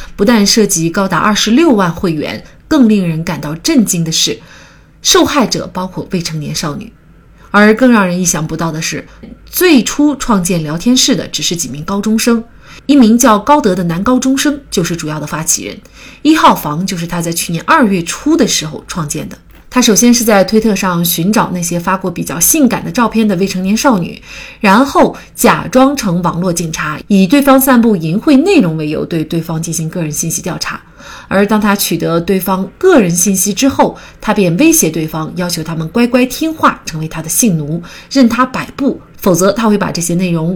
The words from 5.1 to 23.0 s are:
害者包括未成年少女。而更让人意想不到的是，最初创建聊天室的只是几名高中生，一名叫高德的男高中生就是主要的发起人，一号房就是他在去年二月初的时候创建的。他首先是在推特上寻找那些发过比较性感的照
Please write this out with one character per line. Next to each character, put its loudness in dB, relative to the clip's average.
害 0
者 -4
包 -8
括 -10
未 -2
成 -8
年 -8
少 -6
女。 -14
而 4
更 4
让 2
人 -2
意 -2
想 -2
不 -8
到 -4
的 -8
是， -8
最 2
初 0
创 0
建 -2
聊 -6
天 2
室 2
的 -4
只 -8
是 -2
几 -6
名 -10
高 -4
中 0
生， 0
一 4
名 6
叫 4
高 2
德 2
的 -4
男 -2
高 2
中 0
生 -2
就 -2
是 -2
主 -8
要 -6
的 -8
发 -6
起 -4
人， -12
一 4
号 4
房 -4
就 -4
是 -8
他 -4
在 -4
去 -6
年 -4
二 2
月 0
初 -2
的 2
时 -2
候 -12
创 -8
建 -8
的。 -16
他 0
首 4
先 6
是 0
在 4
推 2
特 2
上 -2
寻 -2
找 0
那 -6
些 -4
发 -2
过 -4
比 -6
较 -8
性 2
感 -2
的 -8
照 0